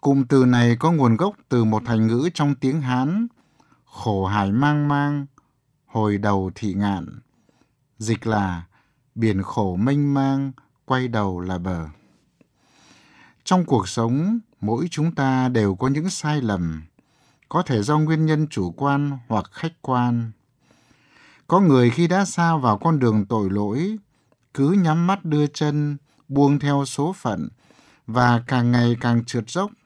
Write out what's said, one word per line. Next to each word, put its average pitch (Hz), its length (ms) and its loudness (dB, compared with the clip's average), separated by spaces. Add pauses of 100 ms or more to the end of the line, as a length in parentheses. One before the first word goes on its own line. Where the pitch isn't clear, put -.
Cụm 139 220 4
từ 131 220 4
này 120 300 4
có 156 160 0
nguồn 123 260 4
gốc 196 180 0 (140)
từ 120 140 2
một 110 220 0
thành 113 220 2
ngữ 123 260 0
trong 143 220 0
tiếng 139 260 -2
Hán, 139 460 -2 (580)
khổ 98 400 -2
hải 98 260 0
mang 147 360 0
mang, 143 380 -2 (600)
hồi 107 320 -2
đầu 98 380 -2
thị 101 180 -6
ngạn. 101 460 -4 (760)
Dịch 110 300 -4
là 95 360 -2 (520)
biển 107 280 0
khổ 95 320 -4
mênh 143 380 0
mang, 135 380 -2 (340)
quay 127 220 -2
đầu 101 320 -2
là 92 180 -6
bờ. 87 280 -4 (1600)
Trong 180 220 2
cuộc 107 220 0
sống, 143 520 -2 (220)
mỗi 117 300 -2
chúng 160 240 -2
ta 131 340 0
đều 104 260 2
có 127 120 -4
những 151 220 -2
sai 151 320 -4
lầm, 87 400 -4 (680)
có 170 120 -2
thể 113 220 0
do 147 140 2
nguyên 156 280 0
nhân 156 240 0
chủ 90 220 -4
quan 143 460 -2 (100)
hoặc 107 240 -2
khách 165 300 -10
quan. 120 500 -2 (1160)
Có 180 120 4
người 131 300 6
khi 165 180 0
đã 185 180 2
sa 165 320 0
vào 117 200 2
con 160 220 0
đường 107 260 2
tội 104 240 -2
lỗi, 113 480 -2 (560)
cứ 139 180 2
nhắm 170 360 2
mắt 196 180 -2
đưa 147 220 2
chân, 147 500 -2 (300)
buông 143 320 4
theo 143 260 0
số 147 280 -4
phận 98 360 -6 (580)
và 120 400 2
càng 120 240 2
ngày 120 300 2
càng 117 240 0
trượt 113 240 -6
dốc. 196 220 -4 (140)